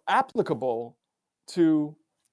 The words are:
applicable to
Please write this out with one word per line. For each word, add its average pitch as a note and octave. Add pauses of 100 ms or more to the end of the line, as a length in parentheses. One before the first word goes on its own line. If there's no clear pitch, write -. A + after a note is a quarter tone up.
applicable C3 (500)
to D#3 (380)